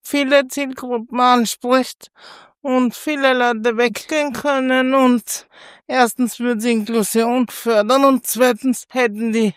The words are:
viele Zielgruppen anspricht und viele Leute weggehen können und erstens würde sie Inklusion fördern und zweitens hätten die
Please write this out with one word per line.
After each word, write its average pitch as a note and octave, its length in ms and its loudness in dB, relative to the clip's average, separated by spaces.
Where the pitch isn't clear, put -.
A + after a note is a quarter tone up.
viele C#4 480 0
Zielgruppen B3 720 -6
anspricht B3 880 0
und B3+ 340 0
viele C4+ 400 0
Leute A#3+ 420 0
weggehen C4 560 -2
können C4 600 0
und B3+ 520 0
erstens B3 540 0
würde A#3+ 220 -2
sie A#3+ 100 0
Inklusion A3+ 760 0
fördern A#3 560 2
und C4+ 220 2
zweitens B3 600 0
hätten A3+ 440 -2
die A3 240 2